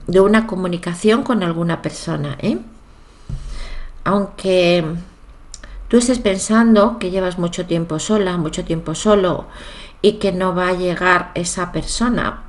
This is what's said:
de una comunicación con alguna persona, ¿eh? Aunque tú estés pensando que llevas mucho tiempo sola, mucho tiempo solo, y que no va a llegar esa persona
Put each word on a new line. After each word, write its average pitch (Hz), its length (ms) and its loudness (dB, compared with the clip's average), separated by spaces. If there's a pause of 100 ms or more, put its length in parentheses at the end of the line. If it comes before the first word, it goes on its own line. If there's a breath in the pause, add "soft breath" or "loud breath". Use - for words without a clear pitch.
de 180 140 4
una 220 260 6
comunicación 185 760 0
con 220 180 0
alguna 165 400 -2
persona, 147 580 -6
¿eh? 294 180 0 (1500 loud breath)
Aunque 185 800 2 (1040 loud breath)
tú 233 100 4
estés 240 200 2
pensando 220 800 4
que 180 120 -4
llevas 185 280 -2
mucho 175 280 -4
tiempo 165 320 -2
sola, 185 400 0
mucho 170 260 -4
tiempo 165 300 -4
solo, 190 540 2 (540 loud breath)
y 208 120 6
que 196 180 0
no 180 220 0
va 180 140 0
a 185 60 2
llegar 180 600 0
esa 175 360 -4
persona - 800 -2